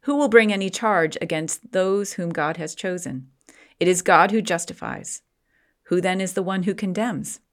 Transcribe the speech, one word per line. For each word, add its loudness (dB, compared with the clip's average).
Who 0
will 2
bring 6
any -2
charge 0
against -6
those 0
whom -4
God -2
has -8
chosen? -8
It 2
is 4
God 6
who 2
justifies. -6
Who 2
then 0
is -4
the -2
one -2
who 0
condemns? -4